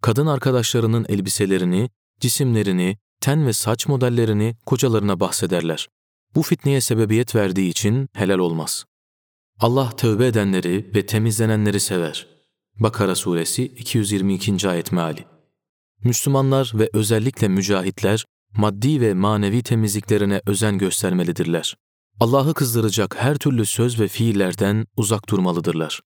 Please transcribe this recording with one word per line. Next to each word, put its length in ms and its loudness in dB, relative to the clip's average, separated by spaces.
Kadın 260 0
arkadaşlarının 800 0
elbiselerini, 800 0
cisimlerini, 760 0
ten 260 2
ve 60 0
saç 340 -2
modellerini 680 0
kocalarına 540 0
bahsederler. 680 -2
Bu 80 2
fitneye 380 0
sebebiyet 540 0
verdiği 340 0
için 440 -2
helal 260 0
olmaz. 460 -2
Allah 360 2
tövbe 320 2
edenleri 680 0
ve 100 2
temizlenenleri 760 0
sever. 520 -4
Bakara 360 0
suresi 480 -2
iki 340 -6
yüz 140 0
yirmi 220 0
ikinci 360 -2
ayet 220 -4
meali. 340 -4
Müslümanlar 720 0
ve 180 2
özellikle 540 0
mücahitler 800 0
maddi 480 0
ve 120 2
manevi 500 2
temizliklerine 840 0
özen 320 0
göstermelidirler. 1000 -2
Allah'ı 340 2
kızdıracak 600 0
her 200 0
türlü 300 0
söz 340 -2
ve 80 2
fiillerden 800 0
uzak 320 0
durmalıdırlar. 720 0